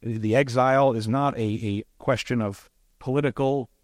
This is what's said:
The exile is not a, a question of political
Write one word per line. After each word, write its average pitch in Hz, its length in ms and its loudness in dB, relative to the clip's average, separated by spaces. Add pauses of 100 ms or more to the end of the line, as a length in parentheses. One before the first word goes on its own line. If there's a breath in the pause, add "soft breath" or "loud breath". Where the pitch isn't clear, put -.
The 110 320 -2
exile 131 600 4
is 110 120 -2
not 135 320 0
a, 120 40 -4
a 107 420 -2 (140)
question 123 440 -2
of 101 280 -6 (300)
political 135 680 -2 (140)